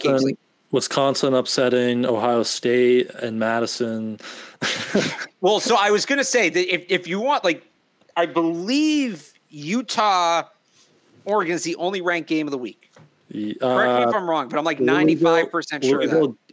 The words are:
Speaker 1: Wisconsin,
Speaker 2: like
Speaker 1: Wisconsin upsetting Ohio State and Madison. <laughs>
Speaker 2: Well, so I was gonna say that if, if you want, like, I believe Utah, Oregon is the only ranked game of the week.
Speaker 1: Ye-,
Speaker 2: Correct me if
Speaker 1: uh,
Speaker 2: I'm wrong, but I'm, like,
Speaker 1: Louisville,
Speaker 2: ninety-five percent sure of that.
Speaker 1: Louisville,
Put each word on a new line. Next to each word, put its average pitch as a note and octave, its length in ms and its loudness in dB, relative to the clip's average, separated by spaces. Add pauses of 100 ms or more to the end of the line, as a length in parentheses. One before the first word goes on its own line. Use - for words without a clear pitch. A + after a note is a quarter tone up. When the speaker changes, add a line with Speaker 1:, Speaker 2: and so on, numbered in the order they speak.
Speaker 1:
Wisconsin, C3+ 240 2
Speaker 2:
like - 100 -6 (320)
Speaker 1:
Wisconsin C3+ 640 0
upsetting B2 720 2
Ohio A#2 360 2
State B2 680 2
and A2+ 280 -6
Madison. A2+ 800 -2 (440)
<laughs> - 380 -2 (400)
Speaker 2:
Well, G3 180 2
so A3 180 2
I G#3 140 4
was G#3 160 2
gonna C#4 160 0
say A#3+ 260 2
that F3+ 240 0
if, F3 160 -4
if F3+ 200 -2
you F#3+ 120 -4
want, C#4 220 0
like, E3 240 -2 (500)
I E3+ 100 2
believe G3 1080 -2 (160)
Utah, F3 920 0 (800)
Oregon F#3+ 300 -2
is D#3 100 -4
the E3 120 -4
only F#3 240 -4
ranked E3+ 280 -2
game D#3 180 0
of C#3+ 60 -8
the C3+ 60 -2
week. - 340 -12 (360)
Speaker 1:
Ye-, G#2+ 280 -8
Speaker 2:
Correct B2 420 2
me B2 60 4
if A#2 100 2
Speaker 1:
uh, G#2+ 40 0
Speaker 2:
I'm F3 120 -2
wrong, C#3+ 180 -2
but D3+ 100 -4
I'm, D3 60 0
like, D#3+ 140 -2
Speaker 1:
Louisville, B2 160 2
Speaker 2:
ninety-five E3 560 4
percent D3 340 -4
sure C3+ 160 4
of C3 100 0
that. D#3+ 60 2
Speaker 1:
Louisville, C#3+ 200 2 (160)